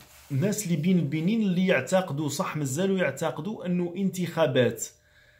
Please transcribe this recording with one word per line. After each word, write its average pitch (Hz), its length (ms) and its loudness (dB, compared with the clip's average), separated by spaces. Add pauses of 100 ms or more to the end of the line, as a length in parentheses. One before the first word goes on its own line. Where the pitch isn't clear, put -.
(320)
الناس 185 340 0
اللي 170 100 0
بين 170 240 2
البنين 160 420 0
اللي 185 260 2
يعتقدوا، 151 640 2
صح، 151 280 -4
مازالوا 156 400 0
يعتقدوا 160 680 -4
أنه 175 320 -2
انتخابات 165 880 2 (540)